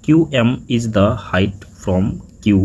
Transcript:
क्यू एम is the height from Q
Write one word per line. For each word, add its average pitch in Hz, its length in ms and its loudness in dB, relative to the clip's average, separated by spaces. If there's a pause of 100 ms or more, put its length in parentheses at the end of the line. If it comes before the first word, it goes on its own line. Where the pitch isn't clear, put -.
क्यू 156 140 4 (160)
एम 120 200 2 (140)
is 120 200 -2
the 104 180 2 (160)
height 98 420 -2 (120)
from 95 280 -2 (380)
Q 107 100 2 (120)